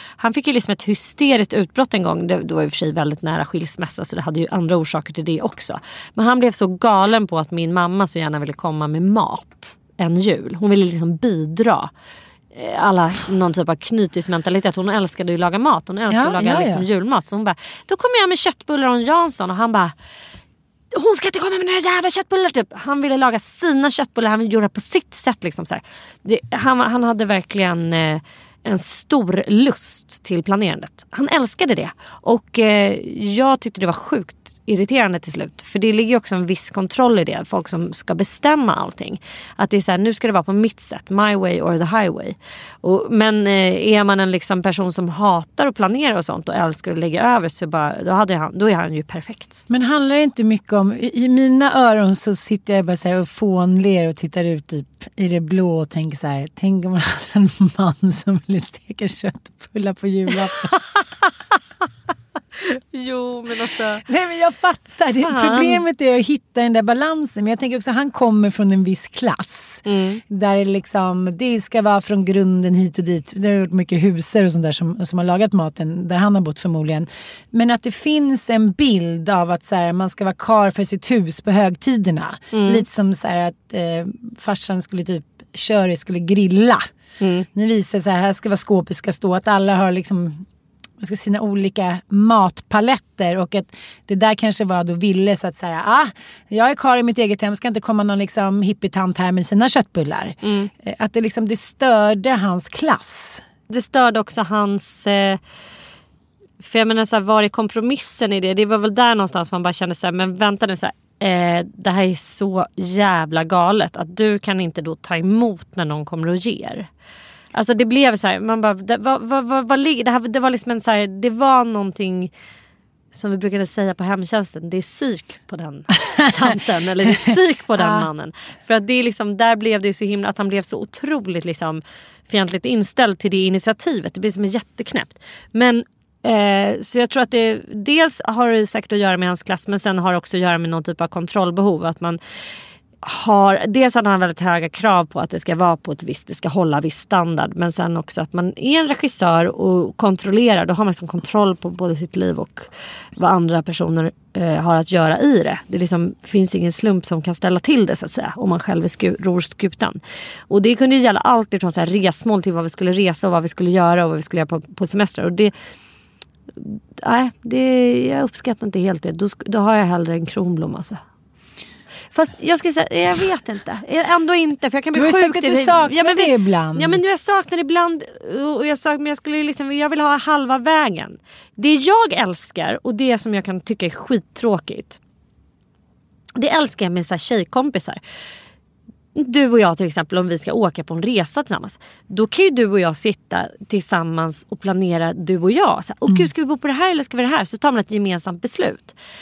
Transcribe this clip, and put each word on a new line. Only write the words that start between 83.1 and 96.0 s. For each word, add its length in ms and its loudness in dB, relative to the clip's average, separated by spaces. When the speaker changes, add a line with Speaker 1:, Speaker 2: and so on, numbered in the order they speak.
Speaker 2:
så 140 -4
här 200 0
att, 240 -12
eh, 340 -4
farsan 440 -4
skulle 220 -8
typ, 200 -4
Köri 420 2
skulle 220 -6
grilla. 600 4
Speaker 1:
Mm. 340 0
Speaker 2:
Ni 140 0
visar 340 0
så 100 -2
här, 100 2
här 120 2
ska 160 -6
vara 80 0
skåpet 400 0
ska 160 -4
stå. 220 -2
Att 140 -2
alla 280 4
har 160 2
liksom, 540 -4
vad 100 -12
ska, 100 -6
sina 240 -2
olika 580 -2
matpaletter. 1300 2
Och 160 -4
att 220 -4
det 80 -2
där 200 4
kanske 300 0
var 200 0
då 100 -4
Ville, 420 2
så 100 -8
att 80 -6
säga, 320 -8
ah, 200 4